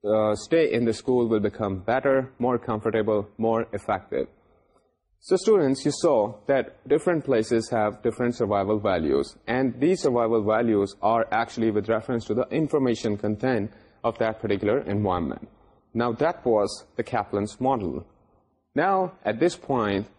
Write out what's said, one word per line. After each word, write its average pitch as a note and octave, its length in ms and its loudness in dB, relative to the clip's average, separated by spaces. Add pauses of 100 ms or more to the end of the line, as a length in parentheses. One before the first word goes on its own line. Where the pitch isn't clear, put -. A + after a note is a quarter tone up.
uh, G#2+ 300 2
stay D#3+ 380 2
in A#2 120 0
the A2+ 80 2
school B2 360 0
will A2 120 2
become G2 400 -2
better, C3 580 0
more B2 200 0
comfortable, G#2+ 680 0 (100)
more A2+ 340 0
effective. G2 540 -4 (920)
So - 160 0
students, E3+ 500 2
you D3 40 2
saw B2+ 440 2 (140)
that C3+ 380 -2
different D3 380 0
places A2+ 460 0
have G#2+ 320 0
different A#2+ 320 -2
survival G#2 440 0
values, D#2+ 580 0 (100)
and A#2+ 340 -2
these F3 220 2
survival A#2 400 2
values G#2+ 580 2
are A2+ 320 2
actually A2+ 380 0
with G#2 180 -2
reference A2+ 380 -2
to G#2+ 80 -2
the A#2+ 160 0
information B2+ 680 0
content G#2+ 540 -2 (320)
of A#2 160 -2
that A2 240 -2
particular G#2 380 0
environment. F2+ 680 -2 (460)
Now A#2 180 0
that D3+ 320 -2
was G#2+ 400 0 (120)
the A#2+ 60 -6
Kaplan's G#2 560 -4
model. G#2+ 460 -2 (680)
Now F#3 380 0 (120)
at A2 160 -2
this D#3+ 160 2
point G#2+ 520 -2 (100)